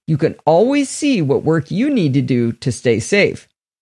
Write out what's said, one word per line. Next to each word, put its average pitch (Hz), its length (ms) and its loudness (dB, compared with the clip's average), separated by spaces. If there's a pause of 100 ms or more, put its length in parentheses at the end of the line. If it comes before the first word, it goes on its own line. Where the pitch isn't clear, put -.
you 156 100 0
can 156 180 0 (120)
always 254 420 2
see 277 320 -2
what 139 240 0
work 156 260 -2
you 226 200 -2
need 170 240 0
to 139 80 2
do 120 300 0
to 123 200 -6
stay 117 260 0
safe. - 480 -2 (360)